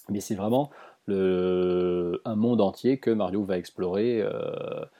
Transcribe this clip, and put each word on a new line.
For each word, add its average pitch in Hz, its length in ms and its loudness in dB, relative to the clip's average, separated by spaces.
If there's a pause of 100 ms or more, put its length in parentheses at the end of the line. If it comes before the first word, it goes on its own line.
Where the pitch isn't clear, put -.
(100)
Mais 101 100 -2
c'est 107 160 -6
vraiment 120 340 0 (360)
le, 90 1200 0
un 113 120 -4
monde 113 240 4
entier 117 380 2
que - 120 0
Mario 104 340 0
va 95 140 0
explorer, 98 640 -2
euh, - 640 -4 (160)